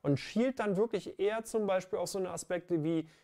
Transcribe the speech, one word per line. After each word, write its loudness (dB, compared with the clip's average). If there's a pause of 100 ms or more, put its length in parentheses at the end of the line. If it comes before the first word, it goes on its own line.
und 2
schielt 0
dann 0
wirklich -2
eher 0
zum -2
Beispiel 0
auf -2
so -4
eine -2
Aspekte -2
wie 0 (140)